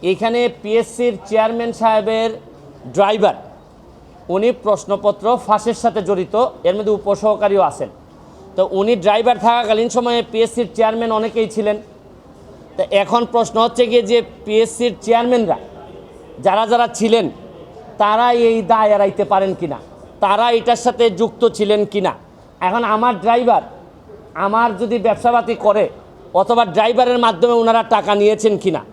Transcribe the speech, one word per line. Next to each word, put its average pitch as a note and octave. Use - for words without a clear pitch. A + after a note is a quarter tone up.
এইখানে A3+
পিএসসির A3+
চেয়ারম্যান A3+
সাহেবের A3
ড্রাইভার, F#3+
উনি G3+
প্রশ্নপত্র G3+
ফাঁসের G#3+
সাথে A3
জড়িত, G3
এর F3+
মধ্যে G#3+
উপসহকারীও G3+
আছেন। C#3+
তো F#3
উনি G3+
ড্রাইভার G#3+
থাকাকালীন A3+
সময়ে A#3+
পিএসসির A3+
চেয়ারম্যান A3+
অনেকেই A3
ছিলেন। G#3
তো F#3+
এখন G3+
প্রশ্ন A3+
হচ্ছে A#3
গিয়ে A#3
যে A3+
পিএসসির A3
চেয়ারম্যানরা A3+
যারা G3
যারা A#3
ছিলেন, A3
তারা A3
এই A#3
দায় G#3+
এড়াইতে G3+
পারেন F#3+
কিনা, D3+
তারা G#3
এটার A#3
সাথে A#3
যুক্ত A3
ছিলেন G#3
কিনা। G3
এখন F#3+
আমার G#3+
ড্রাইভার, A#3
আমার G#3+
যদি A3+
ব্যবসাপাতি A3+
করে G3+
অথবা A3+
ড্রাইভারের A3+
মাধ্যমে A#3
ওনারা A3+
টাকা G#3
নিয়েছেন G#3
কিনা D#3+